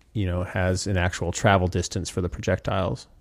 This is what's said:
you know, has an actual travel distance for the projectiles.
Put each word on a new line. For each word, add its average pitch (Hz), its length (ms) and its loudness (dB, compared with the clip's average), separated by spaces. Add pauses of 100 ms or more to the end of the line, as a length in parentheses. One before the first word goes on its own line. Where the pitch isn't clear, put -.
(120)
you 101 140 0
know, 87 180 0
has 92 420 0
an 98 100 0
actual 87 360 0
travel 98 360 4
distance 90 420 -2
for 92 100 -4
the 87 80 -2
projectiles. 95 800 -2 (140)